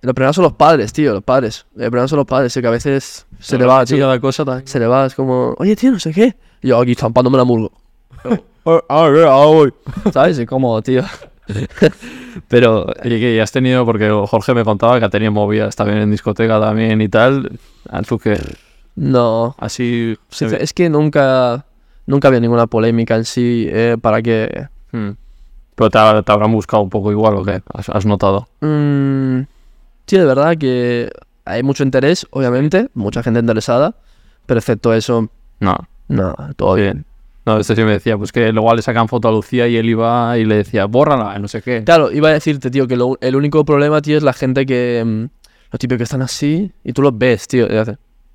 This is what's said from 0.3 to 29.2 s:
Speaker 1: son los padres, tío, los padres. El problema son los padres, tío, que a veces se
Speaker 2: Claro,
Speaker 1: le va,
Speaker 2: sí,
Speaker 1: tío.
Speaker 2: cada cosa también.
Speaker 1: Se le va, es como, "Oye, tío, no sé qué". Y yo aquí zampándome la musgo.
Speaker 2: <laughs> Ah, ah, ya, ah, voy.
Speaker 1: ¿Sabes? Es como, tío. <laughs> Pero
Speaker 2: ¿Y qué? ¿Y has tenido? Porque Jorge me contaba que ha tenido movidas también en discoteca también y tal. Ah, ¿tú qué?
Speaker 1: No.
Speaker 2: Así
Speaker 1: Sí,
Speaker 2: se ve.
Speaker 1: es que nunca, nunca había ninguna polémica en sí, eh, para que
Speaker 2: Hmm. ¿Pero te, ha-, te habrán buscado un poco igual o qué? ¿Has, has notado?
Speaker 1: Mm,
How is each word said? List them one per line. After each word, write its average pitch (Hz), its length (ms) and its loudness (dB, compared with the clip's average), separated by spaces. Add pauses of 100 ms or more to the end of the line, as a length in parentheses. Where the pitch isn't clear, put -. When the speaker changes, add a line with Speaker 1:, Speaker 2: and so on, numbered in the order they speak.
Speaker 1:
son 175 140 2
los 135 80 2
padres, 147 400 4
tío, 147 200 0
los 98 100 -4
padres. 127 420 -2 (100)
El 117 140 -6
problema 123 180 0
son 151 100 -2
los 139 80 2
padres, 131 280 -2
tío, 131 80 -4
que 120 80 0
a - 20 2
veces 135 540 -4 (120)
se - 200 -4
Speaker 2:
Claro, - 20 0
Speaker 1:
le 123 80 4 (120)
va, 127 60 2
Speaker 2:
sí, 131 100 0
Speaker 1:
tío. 139 100 2
Speaker 2:
cada 131 160 2
cosa 135 240 -2
también. 131 200 -6
Speaker 1:
Se 135 140 -6
le 113 80 0
va, 131 200 2
es 127 60 -10
como, 127 440 -2
"Oye, 208 180 0
tío, 262 160 2
no 208 80 -2
sé 160 140 -6
qué". 214 240 2 (240)
Y 131 80 -2
yo 120 100 4
aquí 123 160 2
zampándome 127 420 0
la 127 60 4
musgo. 117 280 0 (520)
Speaker 2:
<laughs> 247 320 -6 (120)
Ah, 165 220 4
ah, 156 260 4
ya, 165 160 6
ah, 139 140 6
voy. 156 260 6 (400)
Speaker 1:
¿Sabes? 151 280 2
Es 117 80 -6
como, 123 340 -2
tío. 127 220 0 (440)
<laughs> 104 280 -10 (720)
Pero 113 400 2 (160)
Speaker 2:
¿Y 120 60 -4
qué? 117 260 0
¿Y 110 40 2
has 107 120 -2
tenido? 127 340 0
Porque 107 240 0
Jorge 107 440 0
me 120 100 2
contaba 113 360 2
que 113 60 0
ha 98 40 0
tenido 107 220 -2
movidas 104 440 -2
también 104 240 -2
en 107 120 0
discoteca 110 480 0
también 107 420 0
y 107 80 2
tal. 123 500 0 (300)
Ah, - 120 -6
¿tú - 160 -4
qué? 104 200 -2 (580)
Speaker 1:
No. 120 640 0
Speaker 2:
Así 117 580 -6 (120)
Speaker 1:
Sí, - 160 -6
Speaker 2:
se 110 120 -2
ve. - 60 -6
Speaker 1:
es 156 100 -6
que 175 160 0
nunca, 135 760 0 (400)
nunca 139 220 2
había 131 120 4
ninguna 117 280 2
polémica 117 480 0
en 113 100 -2
sí, 120 440 -2
eh, 117 320 0
para 113 200 0
que 113 460 -2 (240)
Speaker 2:
Hmm. 107 200 -8 (640)
¿Pero 110 140 2
te, 107 100 0
ha-, 107 220 4
te 101 100 0
habrán 107 220 2
buscado 107 280 0
un 95 80 -4
poco 104 220 -4
igual 104 240 2
o 95 80 -4
qué? 95 180 -4 (120)
¿Has, - 160 -12
has 98 160 -2
notado? 101 420 0 (140)
Speaker 1:
Mm, 139 800 -2 (640)